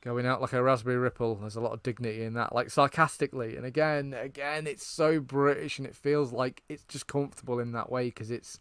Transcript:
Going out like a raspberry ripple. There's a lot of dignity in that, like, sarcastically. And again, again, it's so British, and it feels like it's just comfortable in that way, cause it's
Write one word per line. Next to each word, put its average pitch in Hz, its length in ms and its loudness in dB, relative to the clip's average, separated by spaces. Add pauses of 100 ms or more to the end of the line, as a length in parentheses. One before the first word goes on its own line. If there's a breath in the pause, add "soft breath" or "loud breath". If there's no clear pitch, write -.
Going 123 240 -2
out 127 140 2
like 127 120 -2
a 127 100 2
raspberry 127 340 4
ripple. 123 400 2
There's 104 200 -8
a 113 40 -6
lot 113 120 0
of 110 100 -8
dignity 113 400 -4
in 113 120 -4
that, 117 200 -2
like, 120 160 0
sarcastically. 139 840 2
And 123 100 -8
again, 143 480 0
again, 139 520 -4
it's - 200 -8
so 160 320 4
British, 139 600 2
and 135 80 -6
it - 100 -12
feels 143 360 2
like 127 360 -2
it's 147 160 -12
just - 240 -12
comfortable 127 500 -2
in 120 140 -2
that 117 180 -4
way, 123 200 0
cause 110 200 -10
it's - 300 -8